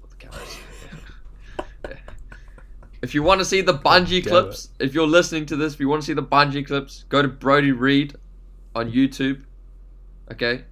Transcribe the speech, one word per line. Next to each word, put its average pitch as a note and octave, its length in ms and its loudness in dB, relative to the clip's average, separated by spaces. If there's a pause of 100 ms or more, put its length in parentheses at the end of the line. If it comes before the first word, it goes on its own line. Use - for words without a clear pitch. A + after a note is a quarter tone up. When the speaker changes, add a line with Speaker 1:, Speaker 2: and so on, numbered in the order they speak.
Speaker 1:
with - 80 -20
the - 60 -20
cameras." - 420 -16
<laughs> - 100 -20 (1200)
Yeah. - 80 -16 (1040)
If B2+ 120 -8
you D3 80 0
wanna F#3+ 220 4
see F#3+ 160 0
the F3+ 140 2
bungee F3+ 480 4
Speaker 2:
Damn - 40 -4
it. - 20 -4
Speaker 1:
clips, - 400 2 (120)
if C3+ 140 -2
you're D#3+ 120 2
listening D#3+ 400 2
to D3+ 100 -6
this, D3 180 -2
if - 60 -10
you C3+ 80 0
wanna D3+ 140 0
see D#3 120 -6
the C#3+ 80 -2
bungee C#3+ 440 2
clips, - 420 -6
go C#3 140 2
to C#3 60 2
Brody C#3 440 2
Reed C#3 440 2 (580)
on A#2 160 -4
YouTube. C3+ 520 0 (880)
Okay? A#2+ 400 -2